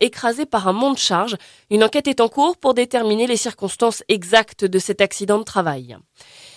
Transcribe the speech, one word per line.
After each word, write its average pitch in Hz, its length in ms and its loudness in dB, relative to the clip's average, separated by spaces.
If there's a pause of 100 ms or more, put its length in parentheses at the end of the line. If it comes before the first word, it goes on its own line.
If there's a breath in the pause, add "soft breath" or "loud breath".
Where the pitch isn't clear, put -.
écrasé 240 460 -2
par 196 200 -2
un 190 60 2
monte-charge. 220 640 -2 (340 soft breath)
Une 214 140 4
enquête 285 240 0
est 262 120 0
en 226 80 4
cours 302 280 0
pour 262 180 0
déterminer 233 540 0
les 240 80 0
circonstances 220 720 -2
exactes 214 560 0
de 185 160 2
cet 196 200 -6
accident 202 380 0
de 220 60 -4
travail. 139 520 -4 (600 loud breath)